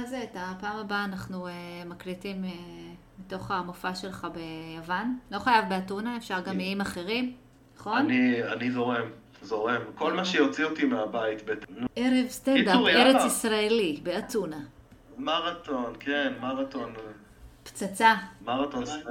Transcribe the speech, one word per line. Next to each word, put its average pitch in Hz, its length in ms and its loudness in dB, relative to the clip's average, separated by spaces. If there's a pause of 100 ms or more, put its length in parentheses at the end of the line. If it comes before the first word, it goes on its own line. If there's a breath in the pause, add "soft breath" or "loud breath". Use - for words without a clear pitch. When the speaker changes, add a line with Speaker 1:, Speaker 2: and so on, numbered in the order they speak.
Speaker 1:
זה, 254 160 -6
את 214 180 -10
הפעם 190 360 -6
הבאה 202 280 -2
אנחנו, 185 440 -6
אה, 175 40 -8 (340)
מקליטים, 185 580 -8
אה, 185 60 -4 (680)
מתוך 185 320 -8
המופע 180 440 -4
שלך 185 400 -8
ביוון. 165 840 -4 (120)
לא 202 80 -4
חייב 220 300 2
באתונה, 196 480 -4
אפשר 202 240 -4
גם 190 140 -6
Speaker 2:
אני 185 100 -2
Speaker 1:
איים 196 160 -2
אחרים, 208 520 -2 (440)
נכון? 214 220 -4
Speaker 2:
אני, 127 440 4
אני 110 280 -2
זורם, 120 360 0 (360)
זורם. 110 380 0 (140)
כל 156 100 -2
מה 160 60 4
Speaker 1:
יאללה. 180 140 0
Speaker 2:
שיוציא 151 400 4
אותי 156 200 0
מהבית, 110 600 0
בט-, - 260 -4
נו. 240 160 -6 (100)
Speaker 1:
ערב 254 320 4
סטנדאפ, - 380 4
Speaker 2:
קיצור, 185 220 6
Speaker 1:
ארץ 165 80 8 (180)
Speaker 2:
יאללה. 220 120 6
Speaker 1:
ישראלי, 214 760 2
באתונה. 170 560 -2 (600)
Speaker 2:
מרתון, 151 840 -2
כן, 139 400 0
מרתון. 131 520 -4 (680)
Speaker 1:
פצצה. 220 520 4 (300)
Speaker 2:
מרתון 127 400 0
Speaker 3:
רעיון - 260 -6